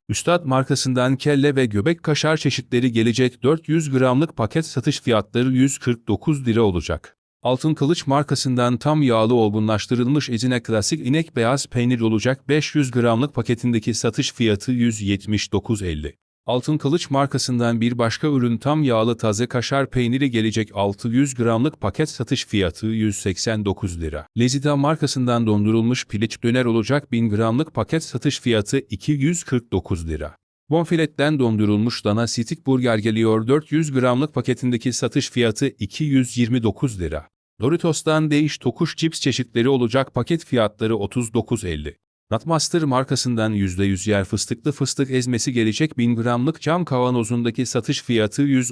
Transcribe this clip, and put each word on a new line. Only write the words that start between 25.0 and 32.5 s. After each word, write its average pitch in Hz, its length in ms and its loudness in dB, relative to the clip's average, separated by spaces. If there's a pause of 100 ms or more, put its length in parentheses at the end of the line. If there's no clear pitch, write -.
dondurulmuş 110 600 2
piliç 110 360 -4
döner 123 220 2
olacak. 117 460 0
Bin 117 180 0
gramlık'lık 113 440 0
paket 160 300 -2
satış - 360 -4
fiyatı 113 380 0
iki 135 340 -4
yüz 151 320 0
kırk - 280 -4
dokuz 87 360 -2
lira. 76 280 -8 (340)
Bonfiletten 156 720 0
dondurulmuş 107 640 2
dana 110 220 0
stik - 380 -6